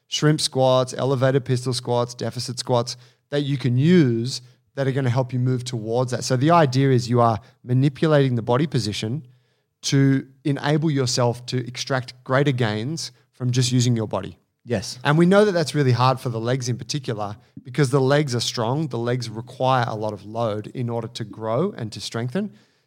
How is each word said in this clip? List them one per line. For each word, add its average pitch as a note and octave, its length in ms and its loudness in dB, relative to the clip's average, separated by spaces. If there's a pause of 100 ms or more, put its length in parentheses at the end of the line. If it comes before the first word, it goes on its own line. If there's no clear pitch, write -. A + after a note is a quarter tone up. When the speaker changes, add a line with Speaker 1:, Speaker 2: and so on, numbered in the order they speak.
Speaker 1:
shrimp D3+ 320 2
squats, B2+ 520 2
elevated C3 520 0
pistol B2+ 280 -2
squats, A#2+ 420 -2
deficit A#2 440 -8
squats A#2+ 380 -2 (320)
that D3 140 -2
you C#3 140 -2
can B2 200 0
use C3 640 4 (320)
that C3+ 140 -2
are C3+ 40 0
gonna C3 180 0
help B2 220 0
you B2+ 60 -2
move B2+ 240 0
towards A#2+ 480 -2
that. A#2+ 140 -4
So C3 120 0
the C#3+ 160 4
idea C#3 380 4
is A#2+ 180 2
you A#2+ 120 2
are A2+ 180 4 (240)
manipulating C#3 720 2
the A2+ 80 -2
body B2 240 2
position A2+ 600 -4 (560)
to C3+ 440 4 (180)
enable D3 460 0
yourself B2 560 0
to B2+ 200 -4
extract B2+ 480 -6 (100)
greater C#3 280 2
gains A#2+ 600 -2 (200)
from B2 200 -2
just B2 200 2
using B2 240 2
your A2 100 -2
body. F#2 320 -8 (260)
Speaker 2:
Yes. A2+ 380 -4
Speaker 1:
And C#3+ 140 2
we F3 100 6
know G3+ 180 6
that G#3 80 2
that's E3+ 220 -2
really C#3 180 4
hard B2+ 280 2
for - 80 -6
the A2+ 100 -4
legs A#2+ 300 -2
in A#2 80 -4
particular G#2+ 600 -6 (260)
because C3 280 -2
the C#3+ 100 2
legs C#3 340 2
are A#2 60 -2
strong. C3 480 -4
The B2+ 100 -8
legs A#2+ 300 -4
require B2 600 -2
a A2 80 -6
lot G#2+ 160 -6
of G2 120 -12
load G#2+ 440 -4
in A#2+ 220 -6
order A#2 180 -6
to A#2+ 160 -12
grow A2 480 -4
and G#2+ 200 -10
to G2 80 -14
strengthen. B2+ 520 -6 (340)